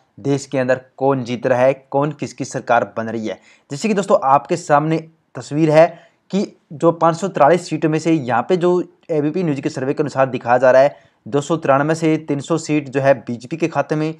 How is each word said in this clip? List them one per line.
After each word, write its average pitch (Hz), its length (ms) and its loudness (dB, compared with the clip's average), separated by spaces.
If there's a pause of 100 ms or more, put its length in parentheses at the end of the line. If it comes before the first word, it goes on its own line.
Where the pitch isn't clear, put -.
(180)
देश 139 280 -4
के - 120 -6
अंदर 127 220 0 (180)
कौन 135 260 0
जीत 117 240 -6
रहा 123 120 2
है, 131 140 4
कौन 139 380 -4
किसकी 131 340 -10
सरकार 120 380 0 (100)
बन 113 140 -6
रही 110 200 -6
है। 92 120 -8 (300)
जैसे 143 180 -6
कि 214 60 0
दोस्तों, 202 320 2
आपके 139 320 2
सामने 156 400 0 (380)
तस्वीर 147 360 -2
है 160 160 8 (440)
कि 196 140 -2 (280)
जो 165 200 2
पाँच 165 240 0
सौ 196 100 -6
तिरालीस 170 420 4
सीटों 160 200 -2
में 156 100 0
से 165 140 0
यहाँ 127 300 0
पे 185 140 0
जो 175 140 0 (400)
एबीपी 156 320 -2
न्यूज़ 143 180 -2
के 147 80 -4
सर्वे 135 240 -4
के 151 100 -2
अनुसार 135 240 0
दिखाया 123 300 0
जा 127 140 6
रहा 131 100 6
है, 143 160 2 (280)
दो 135 160 -2
सौ 160 160 -2
तिरानवे 143 380 0
से 160 240 0
तीन 151 220 -6
सौ 160 160 -2
सीट 151 320 -4
जो 135 120 -2
है 135 200 4
बीजेपी 123 360 -10
के 165 120 0
खाते 143 260 -4
में, 156 240 -4